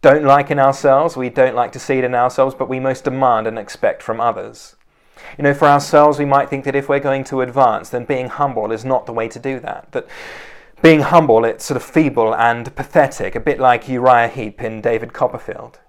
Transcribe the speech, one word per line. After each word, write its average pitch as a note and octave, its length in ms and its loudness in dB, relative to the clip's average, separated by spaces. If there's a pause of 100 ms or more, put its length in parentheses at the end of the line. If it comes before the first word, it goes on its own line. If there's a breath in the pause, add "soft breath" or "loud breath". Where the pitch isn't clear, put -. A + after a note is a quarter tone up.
don't D3 240 4
like C#3 260 4
in C#3+ 80 0
ourselves, C#3 560 2
we B2+ 140 -4
don't B2+ 260 2
like A#2+ 160 -2
to C3 80 -16
see C3+ 180 -4
it B2+ 60 0
in B2 100 -2
ourselves, B2+ 400 0
but C3 140 -6
we C3 100 -6
most C3 280 -4
demand B2+ 420 0
and A2+ 100 -8
expect - 460 -6
from A2+ 160 -6
others. A2+ 560 -6 (600 loud breath)
You C#3+ 80 -4
know, C#3+ 80 2
for C#3+ 120 2
ourselves, C#3+ 540 4
we D3 60 -2
might C#3 240 2
think C3+ 160 -6
that C3+ 100 -4
if C#3 140 -4
we're C#3+ 100 2
going C3+ 260 -2
to C3+ 140 -6
advance, B2 480 0
then B2 160 -6
being B2+ 240 -4
humble A#2 460 -4
is A2+ 100 -8
not C3 220 -2
the A#2+ 80 -12
way A2+ 160 -6
to A#2+ 100 -16
do C3 220 -8
that. - 320 -14
That B2 140 -8 (760 loud breath)
being D#3+ 180 6
humble, C3+ 460 4
it's - 180 -4
sort C3 140 -4
of A#2+ 60 -8
feeble B2+ 520 0
and A#2+ 400 -2
pathetic, C3+ 580 -2
a A#2 60 -6
bit B2 220 -4
like B2+ 260 2
Uriah B2 400 2
Heep A2 340 -10
in A2 200 -8
David A#2 320 -4
Copperfield. - 760 -8